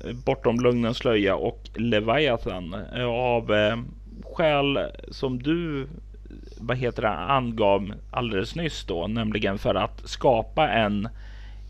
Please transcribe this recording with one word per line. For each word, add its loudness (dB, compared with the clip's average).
Bortom 2
Lögnens 2
Slöja 4
och -4
Leviathan, 0
eh, -2
av, 2
eh, 6
skäl 4
som -4
du, -2
vad -2
heter -2
det, 2
angav 2
alldeles -2
nyss -4
då, -2
nämligen 0
för 0
att -2
skapa 4
en 2